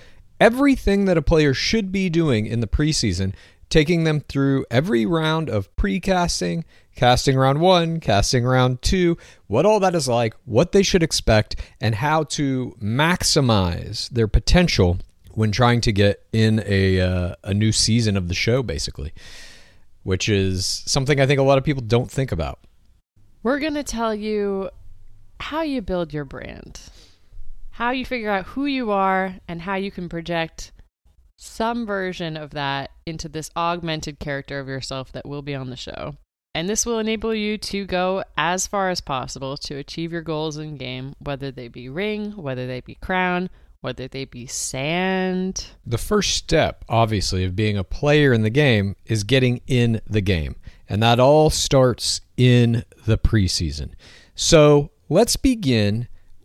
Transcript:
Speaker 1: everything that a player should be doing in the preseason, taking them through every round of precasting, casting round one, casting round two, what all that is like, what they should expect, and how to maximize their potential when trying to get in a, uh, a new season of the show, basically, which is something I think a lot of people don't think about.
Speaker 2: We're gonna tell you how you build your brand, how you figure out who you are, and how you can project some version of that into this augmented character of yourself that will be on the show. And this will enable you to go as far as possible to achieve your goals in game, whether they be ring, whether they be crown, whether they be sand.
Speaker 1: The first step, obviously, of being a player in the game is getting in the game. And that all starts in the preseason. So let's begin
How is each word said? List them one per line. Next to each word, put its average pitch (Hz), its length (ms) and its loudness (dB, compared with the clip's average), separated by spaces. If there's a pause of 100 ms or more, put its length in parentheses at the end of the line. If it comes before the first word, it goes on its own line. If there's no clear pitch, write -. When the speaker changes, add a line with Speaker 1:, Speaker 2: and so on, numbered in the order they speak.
(380)
Speaker 1:
everything 226 680 4
that 180 100 4
a 156 60 2
player 151 320 4
should 202 360 -2
be 185 200 0
doing 147 360 2
in 117 140 -2
the 113 60 -2
preseason, 101 680 0 (380)
taking 160 340 2
them 156 160 0
through 139 500 0
every 214 360 2
round 160 420 0
of 104 280 -4
precasting, 180 920 -2 (280)
casting 123 420 4
round 135 240 4
one, 170 380 4
casting 117 460 2
round 127 380 2
two, 175 340 2 (300)
what 120 180 2
all 214 160 4
that 185 140 2
is 147 120 -2
like, 117 280 0 (100)
what 127 280 2
they 196 100 6
should 185 200 2
expect, - 540 2 (240)
and 110 140 0
how 151 300 0
to 131 580 -4
maximize 110 1300 0
their 113 180 0
potential 107 680 4 (360)
when 107 180 0
trying 120 300 4
to 120 100 2
get 101 400 2
in 110 340 4
a, 95 340 2
uh, 90 340 0 (100)
a 98 100 -2
new 107 180 2
season 110 440 2
of 87 120 -2
the 85 60 -2
show, 120 280 0
basically, 78 500 -8 (880)
which 95 260 -2
is 95 380 0 (200)
something 139 340 0
I 135 60 4
think 139 140 2
a 135 40 4
lot 135 140 6
of 131 60 -2
people 135 180 -2
don't 117 280 0
think 135 220 -4
about. 73 280 -6 (840)
Speaker 2:
We're 269 160 0
gonna 294 240 -4
tell 226 320 -4
you 202 560 -4 (680)
how 311 220 -6
you 277 200 -4
build 175 300 -4
your 147 120 -6
brand, - 560 -14 (920)
how 233 200 -4
you 262 140 -4
figure 226 260 -6
out 185 160 -2
who 277 200 -6
you 262 240 -2
are, 190 460 0 (120)
and 170 140 -10
how 190 120 -6
you 196 160 -4
can 175 180 -10
project 165 640 -6 (640)
some 233 480 -6
version 185 520 -6
of 151 140 -14
that 139 400 -6 (160)
into 160 220 -10
this 151 280 -10
augmented 165 640 -4
character 139 400 -8
of 131 80 -12
yourself 135 440 -8
that - 140 -12
will 143 160 -10
be 143 120 -8
on 131 160 -8
the 123 60 -12
show. - 400 -12 (380)
And 165 140 -4
this 214 160 -2
will 233 140 -2
enable 220 360 -2
you 214 240 -4
to 196 280 -6
go 185 360 -2 (140)
as 175 300 0
far 196 240 -2
as 175 100 -4
possible 135 560 -8
to - 200 -12
achieve 165 360 -10
your 170 100 -8
goals 156 360 -6
in 151 180 -12
game, 131 420 -10
whether 139 320 -8
they 127 180 -14
be 127 200 -16
ring, 208 440 -6
whether 135 340 -8
they 127 160 -10
be - 140 -18
crown, 185 520 -2 (340)
whether 127 240 -8
they 135 180 -10
be 127 220 -16
sand. 185 1200 -4 (180)
Speaker 1:
The 117 140 -2
first - 360 0
step, - 540 0
obviously, 107 560 0
of 92 120 -4
being 104 200 0
a 95 80 -2
player 147 480 4
in 110 100 4
the 110 80 2
game 110 460 2 (100)
is 107 180 -2
getting 123 420 2
in 120 420 2
the 104 120 0
game. 82 360 0 (320)
And 104 140 -2
that 117 180 4
all 151 300 6
starts - 720 0 (160)
in 120 480 4 (220)
the 110 120 4
preseason. 87 720 0 (440)
So 147 560 6 (180)
let's 208 280 2
begin 120 720 0 (360)